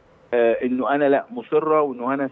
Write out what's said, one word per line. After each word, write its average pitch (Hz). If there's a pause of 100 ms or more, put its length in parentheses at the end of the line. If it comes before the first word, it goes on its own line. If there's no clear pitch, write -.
(340)
آه، 117 (100)
إنه 127
أنا 143
لا 139
مصرة 151
وإنه 127
أنا 139